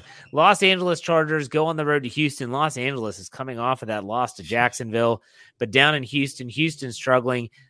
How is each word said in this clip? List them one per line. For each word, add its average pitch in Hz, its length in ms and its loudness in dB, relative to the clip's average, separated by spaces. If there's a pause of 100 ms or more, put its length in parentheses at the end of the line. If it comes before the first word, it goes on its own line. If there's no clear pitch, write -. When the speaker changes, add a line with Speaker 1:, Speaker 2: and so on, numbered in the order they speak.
(140)
Speaker 1:
<laughs> - 180 -20
Speaker 2:
Los 185 300 4
Angeles 180 400 2
Chargers 156 460 2
go 151 180 2
on 160 100 -2
the 156 80 -2
road 147 200 2
to 123 40 -6
Houston. 139 420 -2
Los 143 280 -2
Angeles 120 400 -4
is 98 100 -16
coming 131 300 -10
off 127 240 -2
of 113 60 -8
that 107 160 -4
loss 117 300 -2
to 98 80 -16
Jacksonville, 117 800 0 (360)
but 113 120 -4
down 139 240 6
in 143 100 -2
Houston, 135 440 -4
Houston's 139 460 -4
struggling. 123 560 0 (200)